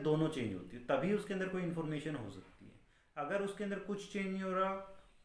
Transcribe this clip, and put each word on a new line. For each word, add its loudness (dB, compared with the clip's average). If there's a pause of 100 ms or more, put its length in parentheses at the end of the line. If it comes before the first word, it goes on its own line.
दोनों 6
चेंज -2
होती -8
हो, -12
तभी 4
उसके 0
अंदर 0
कोई 0
इन्फॉर्मेशन -2
हो -4
सकती -16
है। -20 (400)
अगर 0
उसके -2
अंदर -2
कुछ -4
चेंज 0
नहीं 0
हो 0
रहा, 4 (520)